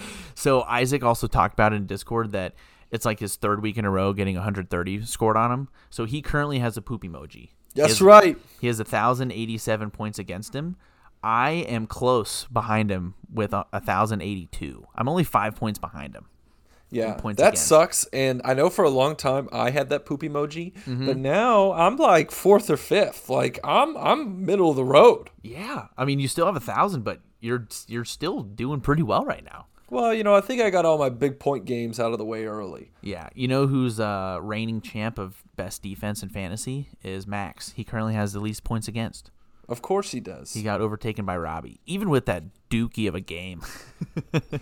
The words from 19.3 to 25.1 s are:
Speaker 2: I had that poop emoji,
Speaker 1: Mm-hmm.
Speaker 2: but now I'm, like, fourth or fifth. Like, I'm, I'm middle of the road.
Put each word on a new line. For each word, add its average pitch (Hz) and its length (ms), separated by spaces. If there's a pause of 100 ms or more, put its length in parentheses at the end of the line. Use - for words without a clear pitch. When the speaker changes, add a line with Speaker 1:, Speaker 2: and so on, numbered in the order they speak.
Speaker 2:
I 117 200
had 139 180
that 143 180
poop 143 140
emoji, 151 540 (100)
Speaker 1:
Mm-hmm. 127 220
Speaker 2:
but 131 100
now 196 560
I'm, 170 240
like, 208 340
fourth 196 400
or 147 60
fifth. - 540
Like, 127 340
I'm, 247 320
I'm 190 480
middle 185 260
of 139 60
the 131 80
road. 156 460 (120)